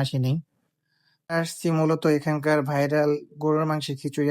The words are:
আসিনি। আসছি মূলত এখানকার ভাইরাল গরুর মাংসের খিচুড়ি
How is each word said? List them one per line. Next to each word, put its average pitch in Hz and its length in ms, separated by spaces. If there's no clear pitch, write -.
আসিনি। 131 300
আসছি 165 360
মূলত 156 240
এখানকার 151 400
ভাইরাল 147 400
গরুর 156 280
মাংসের 147 300
খিচুড়ি 147 300